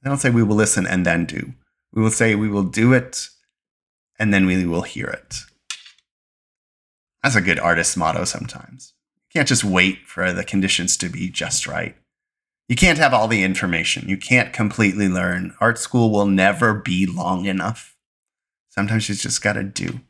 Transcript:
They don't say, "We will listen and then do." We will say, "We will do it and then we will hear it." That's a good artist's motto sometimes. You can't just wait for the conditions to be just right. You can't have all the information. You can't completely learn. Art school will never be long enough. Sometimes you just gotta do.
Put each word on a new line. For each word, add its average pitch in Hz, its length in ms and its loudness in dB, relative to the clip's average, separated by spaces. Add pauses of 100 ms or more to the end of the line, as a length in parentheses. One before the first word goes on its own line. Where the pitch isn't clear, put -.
They 131 80 -6
don't 139 100 0
say, 131 120 2
"We 117 120 6
will 104 140 4
listen 104 300 2
and 92 180 0
then 85 220 2
do." - 260 -8 (400)
We 110 80 -2
will 110 100 4
say, 113 240 2
"We 107 140 0
will 101 160 0
do 113 300 4
it 127 340 -2 (880)
and 107 140 2
then 95 140 4
we 92 180 2
will 85 180 -2
hear - 260 -10
it." - 320 -10 (1800)
That's 135 140 2
a 104 40 6
good 85 180 2
artist's 85 380 2
motto 82 280 0
sometimes. - 720 -10 (220)
You - 240 -4
can't 127 80 2
just 117 160 2
wait 95 420 2
for 90 260 -4
the 87 120 -4
conditions 95 540 0
to 90 100 -4
be 87 200 -6
just - 380 -6
right. 80 300 -8 (720)
You 123 80 0
can't 170 220 4
have 147 140 2
all 110 160 2
the 110 140 0
information. 90 640 -2
You 95 80 -4
can't 123 360 0
completely 104 560 0
learn. 90 520 -4
Art 113 180 2
school 117 320 2
will 104 160 2
never 98 480 4
be 92 320 -2
long 90 400 -4
enough. 95 500 -6 (720)
Sometimes 104 380 -2
you 104 60 -4
just - 280 -6
gotta 104 200 -2
do. 98 480 -8